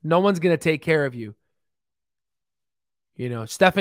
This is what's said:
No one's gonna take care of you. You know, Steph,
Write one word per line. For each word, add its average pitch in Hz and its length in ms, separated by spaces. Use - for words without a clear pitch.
No 165 160
one's 196 180
gonna 170 180
take 160 240
care 156 240
of 127 120
you. 110 180
You 123 120
know, 113 180
Steph, 185 340